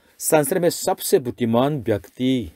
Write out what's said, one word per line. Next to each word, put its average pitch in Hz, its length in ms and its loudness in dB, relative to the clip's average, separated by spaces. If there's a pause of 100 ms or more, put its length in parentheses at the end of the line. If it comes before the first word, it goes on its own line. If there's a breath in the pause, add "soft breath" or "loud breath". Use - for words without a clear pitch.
(180 soft breath)
संसार 156 400 2
में 170 120 2
सबसे - 480 0
बुद्धिमान 120 640 0
व्यक्ति 113 720 -2